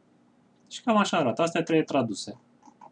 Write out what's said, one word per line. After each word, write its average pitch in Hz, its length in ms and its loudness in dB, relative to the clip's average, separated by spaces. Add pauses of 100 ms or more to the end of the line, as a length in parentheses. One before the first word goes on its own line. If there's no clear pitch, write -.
(680)
și - 140 -18
cam 220 160 2
așa 196 200 2
arată, 143 240 0
astea 170 220 0
trebuie 160 200 2
traduse. 123 540 -4 (540)